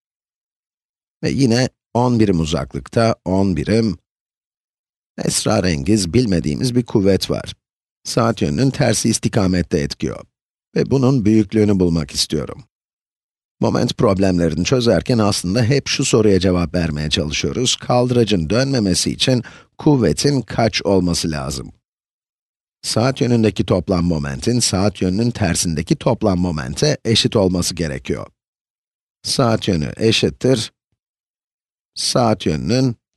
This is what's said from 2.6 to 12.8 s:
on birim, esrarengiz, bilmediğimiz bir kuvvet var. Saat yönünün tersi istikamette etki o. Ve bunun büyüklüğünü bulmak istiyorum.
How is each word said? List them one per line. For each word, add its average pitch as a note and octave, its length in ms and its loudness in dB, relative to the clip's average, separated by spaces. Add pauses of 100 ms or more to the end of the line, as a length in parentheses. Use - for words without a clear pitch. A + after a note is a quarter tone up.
on F#2+ 300 0
birim, G#2 420 0 (1200)
esrarengiz, F2+ 960 0
bilmediğimiz G2+ 600 0
bir B2 100 0
kuvvet F#2+ 440 2
var. - 240 -6 (500)
Saat A#2 380 -2
yönünün F#2 280 0
tersi A#2+ 400 0
istikamette F2+ 720 0
etki C#2+ 340 -6
o. G1+ 40 -14 (580)
Ve D#3+ 160 0
bunun B2 340 2
büyüklüğünü G#2+ 540 4
bulmak E2 320 0
istiyorum. - 520 -6 (960)